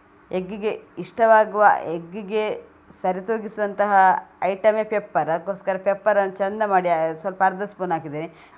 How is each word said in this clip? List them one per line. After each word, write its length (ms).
ಎಗ್ಗಿಗೆ 500
ಇಷ್ಟವಾಗುವ, 680
ಎಗ್ಗಿಗೆ 920
ಸರಿತೂಗಿಸುವಂತಹ 920
ಐಟಮೇ 400
ಪೆಪ್ಪರ್. 460
ಅದಕ್ಕೋಸ್ಕರ 480
ಪೆಪ್ಪರನ್ನು 580
ಚಂದ 300
ಮಾಡಿ, 240
ಆ, 260
ಸ್ವಲ್ಪ 300
ಅರ್ಧ 160
ಸ್ಪೂನ್ 300
ಹಾಕಿದ್ದೇನೆ. 380